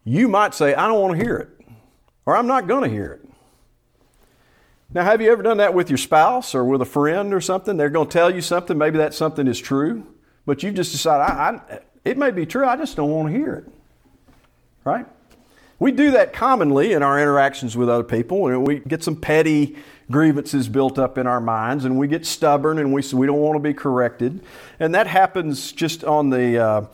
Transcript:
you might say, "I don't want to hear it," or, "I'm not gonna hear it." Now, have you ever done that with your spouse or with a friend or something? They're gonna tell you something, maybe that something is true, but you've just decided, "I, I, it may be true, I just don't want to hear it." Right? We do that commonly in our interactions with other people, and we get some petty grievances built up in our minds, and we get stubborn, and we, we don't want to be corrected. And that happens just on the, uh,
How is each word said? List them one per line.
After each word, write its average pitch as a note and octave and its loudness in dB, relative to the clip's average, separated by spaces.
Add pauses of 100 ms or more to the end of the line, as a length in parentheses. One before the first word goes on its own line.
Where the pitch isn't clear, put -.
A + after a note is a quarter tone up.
you E3+ 2
might G3+ 2
say, C#3+ 2
"I D#3+ 0
don't A3 2
want F3+ 0
to G#3 -2
hear A3+ -2
it," - -8 (760)
or, D3+ 2
"I'm A#3 0
not B3+ 0
gonna A#3 0
hear G#2+ -6
it." - -20 (1600)
Now, F3 -2
have A3 2
you A3 6
ever G#3+ 2
done A3 2
that G3+ 2
with F3 0
your C3 2
spouse - 2
or B2+ 0
with C3 0
a B2 -2
friend E3 -2
or G3 0
something? F#3 -4
They're D3 0
gonna D3+ 0
tell F3 2
you F3+ -6
something, F3 -2
maybe D#3 2
that D3+ 0
something D#3 -2
is A#2+ -2
true, C#3 -4 (440)
but C#3 -2
you've G3+ -4
just F3+ -4
decided, D3+ 0
"I, C#3 -4 (100)
I, G#2+ -16 (240)
it B3+ -2
may C#4 0
be F3 -4
true, C4+ -2
I B3+ 0
just D#4 -8
don't D3 -2
want D#3 -2
to G3 -4
hear D4 -4
it." - -14 (1120)
Right? G3+ -4 (720)
We C4+ 2
do C#4 4
that A3 4
commonly G3 2
in D3 2
our C#3+ 2
interactions C3+ 2
with B2 2
other A#2+ 2
people, A#2+ -2
and B2+ 0
we C#3+ 0
get D#3+ -6
some E3 -4
petty D#3 2 (340)
grievances C#3+ 2
built C3 0
up C3 -2
in B2+ -4
our B2 0
minds, A#2 -2
and C3 0
we C#3+ 0
get D#3+ -4
stubborn, D3+ 0
and C#3+ -2
we, C#3 0 (100)
we C3 2
don't C#3+ 0
want D3+ 0
to D3 -4
be D3 -2
corrected. B2+ -2 (380)
And E3 0
that G#3+ 2
happens F3+ -2
just E3 -6
on D3+ 0
the, B2 2
uh, A2 2 (120)